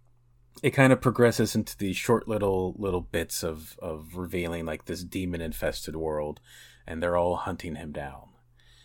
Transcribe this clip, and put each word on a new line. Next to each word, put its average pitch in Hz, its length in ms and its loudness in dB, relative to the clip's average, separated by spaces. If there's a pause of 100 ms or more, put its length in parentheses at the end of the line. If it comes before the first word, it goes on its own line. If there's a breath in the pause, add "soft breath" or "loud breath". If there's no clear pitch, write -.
(640)
it 131 80 4
kind 131 220 8
of 120 80 4
progresses 117 540 4
into 107 220 -2
these 95 200 -2
short - 320 2
little, 95 500 2
little 92 220 0
bits - 420 -4
of, 80 380 -6
of 80 360 -8
revealing, 87 480 -4
like, 78 220 -6
this 87 180 -6
demon-infested 82 920 -4
world, 76 440 -4 (460 loud breath)
and 82 160 -6
they're 87 140 2
all 87 200 2
hunting 85 380 -6
him 76 180 -10
down. 71 360 -10 (560 soft breath)